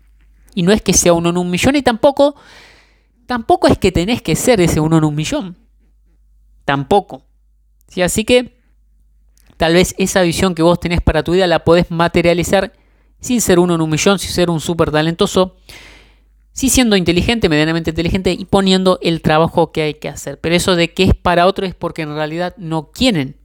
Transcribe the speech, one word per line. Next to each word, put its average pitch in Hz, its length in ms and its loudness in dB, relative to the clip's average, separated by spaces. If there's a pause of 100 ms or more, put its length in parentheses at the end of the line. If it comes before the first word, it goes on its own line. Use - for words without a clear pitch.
(540)
Y 185 80 -2
no 175 80 2
es 214 120 2
que 185 100 0
sea 175 220 4
uno 170 160 0
en 175 80 -2
un 180 100 -2
millón 254 280 0
y 277 60 -2
tampoco, 285 540 2 (880)
tampoco 247 440 0
es - 100 2
que 190 120 0
tenés 185 300 -2
que 156 160 -2
ser 233 240 2
ese 160 200 2
uno 160 180 2
en 156 60 2
un 151 100 0
millón. 175 420 -6 (1080)
Tampoco. 143 560 -4 (640)
¿Sí? - 160 -8
Así 214 240 -4
que 247 340 0 (960)
tal 165 160 0
vez 180 240 2
esa 190 240 -2
visión 180 340 0
que 160 60 -4
vos 170 180 2
tenés 170 220 -4
para 156 220 0
tu 160 100 -4
vida 185 140 2
la 160 180 0
podés 170 260 2
materializar 170 840 0 (440)
sin 240 220 -4
ser 180 180 2
uno 175 160 2
en 160 60 -2
un 160 80 -2
millón, 175 300 0
sin - 120 -10
ser 175 200 -2
un 160 100 -2
súper 165 300 -2
talentoso, 170 640 -2 (960)
sí 269 160 -4
siendo 233 280 2
inteligente, 180 520 0
medianamente 160 440 0
inteligente 175 400 -2
y 190 120 -8
poniendo 190 560 2
el 165 220 -2
trabajo 160 500 0
que 160 80 -6
hay 151 140 -4
que 156 160 -12
hacer. 143 280 -14
Pero 165 160 -4
eso 175 220 0
de 170 160 0
que 185 120 0
es 190 100 4
para 175 320 2
otro 196 180 -2
es 175 100 -8
porque 160 280 -10
en 147 120 -8
realidad 160 440 -6
no 160 340 -8
quieren 170 520 -2